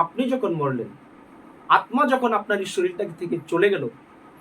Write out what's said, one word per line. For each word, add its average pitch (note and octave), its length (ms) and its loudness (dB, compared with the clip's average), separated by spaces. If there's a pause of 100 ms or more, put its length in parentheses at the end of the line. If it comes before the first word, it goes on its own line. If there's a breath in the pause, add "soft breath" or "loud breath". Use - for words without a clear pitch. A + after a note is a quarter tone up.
আপনি G3+ 200 -2 (100)
যখন G#3 180 0 (100)
মরলেন, B2 300 -2 (840)
আত্মা A#3 260 0 (100)
যখন B3 260 2
আপনার G#3 260 -2
এই - 100 -6
শরীরটা F#3 300 0 (160)
থেকে F3 160 -4 (160)
চলে F3+ 220 4
গেল, C#3+ 100 -2 (560)